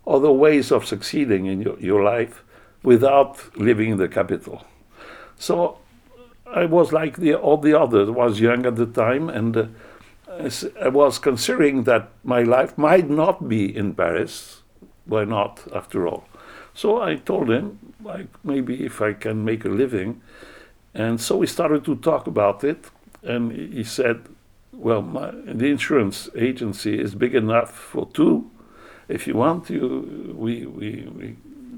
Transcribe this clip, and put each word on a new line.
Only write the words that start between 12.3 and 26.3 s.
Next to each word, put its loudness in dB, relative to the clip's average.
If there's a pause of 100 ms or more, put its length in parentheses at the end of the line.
life 2
might 4
not 0
be 0
in -4
Paris. -4 (460)
Why 0
not, -2 (100)
after -4
all? -8 (480)
So 0
I -4
told -2
him, -4 (100)
like, -14 (160)
maybe -4
if -8
I 0
can -6
make -4
a -4
living. -2 (760)
And -2
so -2
we 2
started -2
to -2
talk -2
about 0
it. -4 (320)
And -4
he, -10
he -8
said, -2 (500)
"Well, -2
my, -8
the -4
insurance 0